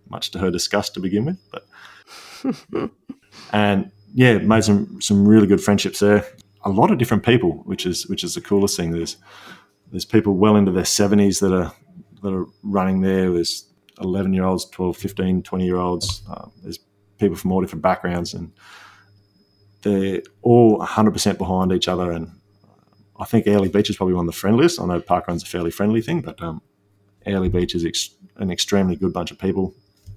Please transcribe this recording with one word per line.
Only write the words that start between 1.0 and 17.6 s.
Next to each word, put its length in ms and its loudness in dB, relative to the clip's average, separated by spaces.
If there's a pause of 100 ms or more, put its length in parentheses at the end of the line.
with. 140 -6 (120)
But 1400 -12 (320)
<laughs> 300 -16
and 360 2 (240)
yeah, 260 6
made 260 2
some, 340 2
some 260 2
really 220 8
good 140 4
friendships 380 0
there. 280 4 (380)
A 40 -2
lot 220 2
of 60 2
different 260 0
people, 400 2
which 220 -8
is, 220 -4
which 140 -6
is 140 -8
the 60 -10
coolest 340 0
thing. 160 -4
There's, 240 -6 (760)
there's 120 -8
people 320 2
well 220 6
into 160 4
their 100 0
seventies 560 2
that 140 2
are, 180 -2 (500)
that 120 -6
are 140 -6 (160)
running 360 0
there. 320 0
There's 340 -4 (360)
eleven-year-olds, 640 -2
twelve, 320 -6
fifteen, 440 -4
twenty-year-olds. 880 -4
Um, 220 -16 (120)
there's 160 -16 (380)
people 200 0
from 160 -4
all 80 2